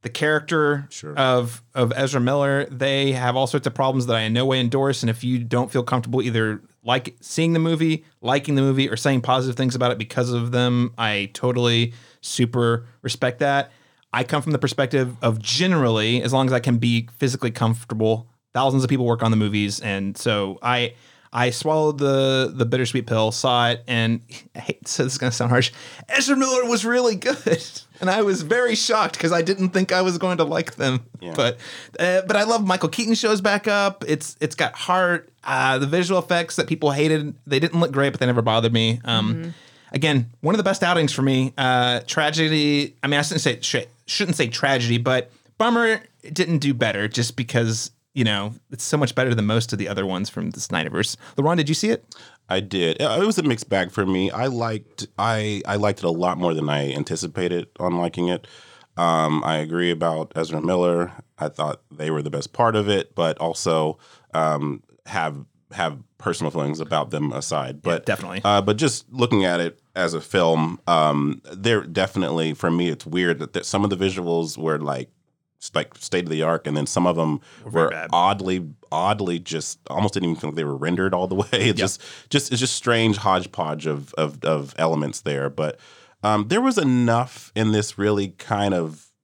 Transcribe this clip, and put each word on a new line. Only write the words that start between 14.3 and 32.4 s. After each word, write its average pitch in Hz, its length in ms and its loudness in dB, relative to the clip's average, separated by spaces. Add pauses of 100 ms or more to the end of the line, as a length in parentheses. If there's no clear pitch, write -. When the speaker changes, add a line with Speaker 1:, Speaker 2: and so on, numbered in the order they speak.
Speaker 1:
from 156 100 -2
the 143 80 2
perspective 127 640 0
of 117 160 2
generally, 120 840 2
as 131 100 -2
long 131 140 2
as 127 60 2
I 123 80 4
can 120 180 2
be 117 300 0 (100)
physically 127 320 -2
comfortable, 113 760 0 (280)
thousands 131 280 2
of 123 60 0
people 131 160 2
work 117 160 2
on 113 80 2
the 110 80 4
movies. 104 440 0
And 98 360 -4
so 101 460 -2
I, 120 320 0 (400)
I 123 140 2
swallowed 156 480 0
the, 135 580 2
the 127 80 0
bittersweet 120 440 -2
pill, 110 240 2
saw 120 400 2
it, 117 160 -6
and 117 340 0 (180)
<laughs> - 160 -20
I - 40 -14
hate, - 280 -8
so - 160 -2
this 131 100 -2
is - 40 -6
gonna 104 140 -2
sound 117 180 0
harsh, 123 220 4 (380)
Ezra 277 260 2
Miller 262 300 2
was 233 200 0
really 240 300 4
good. 190 520 -2
<laughs> - 60 -16 (280)
And 185 80 0
I 202 120 2
was 196 200 2
very 226 340 2
shocked 214 420 0
'cause 165 140 2
I 170 100 2
didn't 185 280 0
think 185 240 0
I 185 80 4
was 180 160 2
going 180 220 -2
to 165 40 4
like 160 320 -2
them. 127 300 0 (160)
Speaker 2:
Yeah. 90 160 -10
Speaker 1:
But, 123 200 2 (400)
uh, 180 300 2
but 202 80 0
I 208 80 4